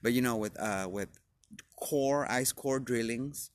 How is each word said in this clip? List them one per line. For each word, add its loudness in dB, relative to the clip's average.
But, 2
you 4
know, 2
with, -2
uh, 0
with -4
core, 2
ice 2
core 0
drillings -2